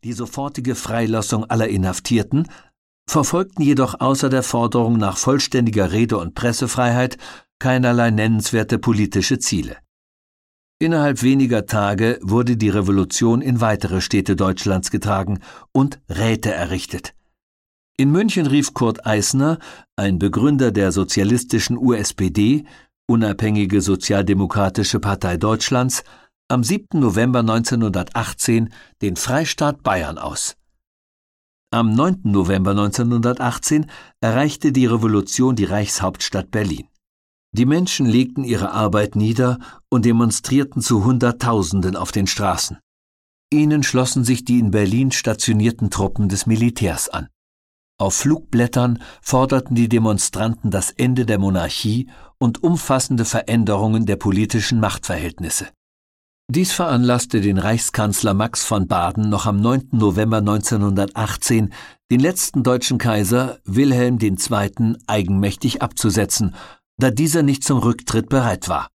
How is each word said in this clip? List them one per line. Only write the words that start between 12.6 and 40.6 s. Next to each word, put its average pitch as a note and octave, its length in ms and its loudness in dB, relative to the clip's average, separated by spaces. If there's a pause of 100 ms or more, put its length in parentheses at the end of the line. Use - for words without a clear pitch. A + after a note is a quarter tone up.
Revolution G2 720 2
in A#2+ 220 0
weitere G2+ 400 0
Städte G2 340 0
Deutschlands F#2 540 -2
getragen G2 480 -2 (340)
und C#3+ 280 0 (100)
Räte A2+ 420 -2
errichtet. F2 600 -6 (840)
In C#3 160 4
München F#3+ 340 2
rief C#3+ 280 0
Kurt A2+ 320 -2
Eisner, C3 520 0 (380)
ein G2 220 0
Begründer B2 520 2
der G2 220 0
sozialistischen G#2+ 840 0
U B2 160 2
S G#2 180 -4
P F#2+ 160 -2
D, A2 360 2 (420)
Unabhängige G#2 720 0
Sozialdemokratische G2 1200 0
Partei F#2 380 -2
Deutschlands, A#2+ 680 0 (440)
am B2 140 0
siebten D#3+ 380 -2
November A#2+ 420 2
neunzehnhundertachtzehn A2+ 1300 -2 (280)
den G2 160 -2
Freistaat D#3+ 640 -2
Bayern F#3 360 -2
aus. - 380 -10 (1160)
Am A2+ 220 2
neunten D3+ 380 0
November G2 420 2
neunzehnhundertachtzehn A#2+ 1120 0 (340)
erreichte C3+ 520 0
die B2+ 140 4
Revolution A2+ 720 2
die G2+ 80 2
Reichshauptstadt F#2+ 840 -4
Berlin. G2+ 360 -4 (680)
Die A#2 140 2
Menschen D3+ 400 0
legten B2+ 380 0
ihre G2 280 -2
Arbeit G#2 440 0
nieder A#2 420 2 (300)
und A#2 160 2
demonstrierten A#2+ 800 2